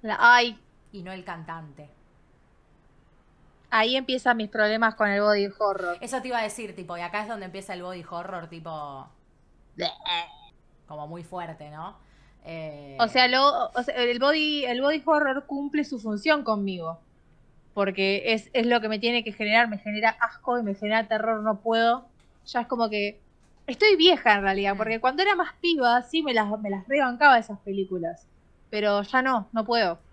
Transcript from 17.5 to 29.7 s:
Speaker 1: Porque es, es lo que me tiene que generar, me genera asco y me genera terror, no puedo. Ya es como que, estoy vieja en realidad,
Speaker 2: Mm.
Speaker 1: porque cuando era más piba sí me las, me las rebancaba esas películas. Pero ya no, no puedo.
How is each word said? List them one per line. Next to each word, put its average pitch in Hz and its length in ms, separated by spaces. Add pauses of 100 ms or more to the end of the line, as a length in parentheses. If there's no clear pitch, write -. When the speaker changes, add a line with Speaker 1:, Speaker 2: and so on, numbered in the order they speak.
Speaker 1:
Porque 196 600
es, 220 200
es 233 120
lo 240 140
que 220 100
me 214 100
tiene 233 240
que 220 100
generar, 220 340
me 214 120
genera 214 300 (120)
asco 240 360
y 240 60
me 202 100
genera 214 340
terror, 220 360
no 214 160
puedo. 226 480 (380)
Ya 247 160
es 233 60
como 233 220
que, 208 300 (480)
estoy 392 300
vieja 311 380
en 202 80
realidad, 196 320
Speaker 2:
Mm. - 20
Speaker 1:
porque 220 240
cuando 277 220
era 403 120
más 349 240
piba 254 440
sí 311 200
me 277 100
las, 220 140 (140)
me 208 80
las 196 180
rebancaba 269 500
esas 226 220
películas. 190 680 (440)
Pero 208 340
ya 254 180
no, 254 300
no 226 140
puedo. 214 340 (140)